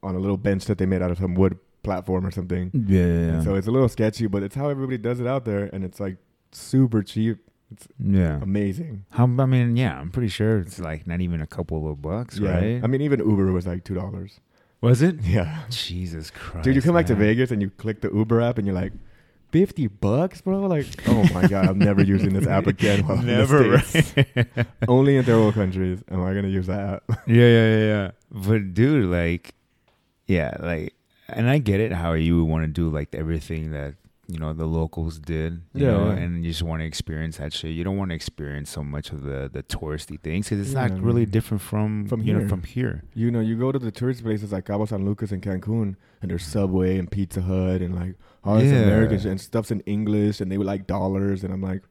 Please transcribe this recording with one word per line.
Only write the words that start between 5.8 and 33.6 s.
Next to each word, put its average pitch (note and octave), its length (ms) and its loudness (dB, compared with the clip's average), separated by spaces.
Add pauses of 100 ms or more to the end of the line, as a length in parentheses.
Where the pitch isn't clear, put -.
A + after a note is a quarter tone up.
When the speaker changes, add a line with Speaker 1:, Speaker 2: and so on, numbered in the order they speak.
Speaker 1:
it's, F2+ 160 -10
like, F#2+ 160 -6 (360)
super A#2+ 500 0
cheap. A2 360 -2 (340)
It's - 160 -20 (100)
Speaker 2:
Yeah. F2 440 2
Speaker 1:
amazing. G2+ 680 -4
Speaker 2:
How, A#2+ 140 2
I B2+ 220 2
mean, B2 300 2
yeah, A#2+ 220 0
I'm D#2 120 -10
pretty A#2+ 180 -2
sure G#2+ 320 0
it's, - 180 -8
like, D#2 280 -8
not F2 140 -4
even E2+ 200 -2
a D#2 60 -6
couple D#2 440 -6
of D2 100 -8
bucks, G2 380 -8
Speaker 1:
Yeah. D#2 160 0
Speaker 2:
right? G#2+ 300 0
Speaker 1:
I - 20 2
mean, C3 160 0
even C#3 180 0
Uber G2 320 2
was, F2+ 140 -2
like, F2+ 180 -6
two G2 100 -6
dollars. F#2 460 -8 (400)
Speaker 2:
Was A#2+ 220 4
it? E3+ 200 2
Speaker 1:
Yeah. E2+ 480 0
Speaker 2:
Jesus F2 600 -8
Christ, - 340 -12
Speaker 1:
Dude, C3 120 4
you C3+ 60 4
come E3+ 120 4
back E3+ 120 4
to A#2 80 4
Speaker 2:
man. G2+ 80 2
Speaker 1:
Vegas A#2+ 280 4
and A2+ 100 0
you G2 100 0
click G#2+ 320 -8
the A#2 100 -2
Uber A2 280 2
app A#2 180 0
and G#2+ 80 -2
you're - 100 -2
like, F#3+ 160 -4 (640)
fifty E3 320 2
bucks, A2+ 540 -2
bro? G3 260 -2
Like, D#3 200 0 (200)
oh - 160 4 (100)
my F2+ 140 2
God, F#2+ 240 4
I'm F#2+ 80 0
never G2+ 240 4
using G2 320 4
this F#2+ 120 2
app F#2+ 200 2
again G3 400 2
while G2 120 2
I'm A#2+ 100 -2
in A#2+ 60 2
the - 40 4
Speaker 2:
Never, B2+ 420 6
Speaker 1:
States. - 320 0 (240)
Speaker 2:
right? A#2+ 360 0
<laughs> - 160 -4
Speaker 1:
Only C3+ 280 6
in C3 80 4
third A2+ 160 6
world G#2+ 140 4
countries F#2 560 0
am F#2 120 -2
I F#2+ 120 -2
gonna G2 140 -2 (120)
use F2+ 60 -4
that F#2 160 -4 (120)
app. - 80 -10 (220)
<laughs> - 40 -8
Speaker 2:
Yeah, A#2 280 8
yeah, A2+ 100 6 (100)
yeah, G#2+ 160 4
yeah. G2+ 180 -2 (200)
But G2+ 440 -2
dude, B2 320 4 (140)
like, E2+ 340 -2 (720)
yeah, E2 340 0
like, D#2+ 340 -6 (340)
and A2+ 200 -2
I C#3 100 4
get G#2 220 2
it A2 120 0
how E2+ 220 -2
you E2 240 4
would D#2+ 120 2
wanna D#2+ 180 0
do, D#2+ 220 -2
like, D2+ 240 -6
everything D#2 580 -6